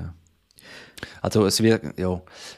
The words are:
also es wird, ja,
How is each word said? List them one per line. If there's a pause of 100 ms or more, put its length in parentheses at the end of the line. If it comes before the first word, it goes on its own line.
(1200)
also
es
wird,
ja, (360)